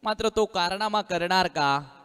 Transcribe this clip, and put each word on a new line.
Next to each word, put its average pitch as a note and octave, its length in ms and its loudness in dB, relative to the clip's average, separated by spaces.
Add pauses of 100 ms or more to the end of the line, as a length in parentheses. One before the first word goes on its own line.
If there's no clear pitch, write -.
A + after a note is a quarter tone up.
मात्र A3 260 -2
तो G#3+ 160 2
कारनामा G3+ 580 -2
करणार F3+ 440 0
का? C#3+ 340 0 (240)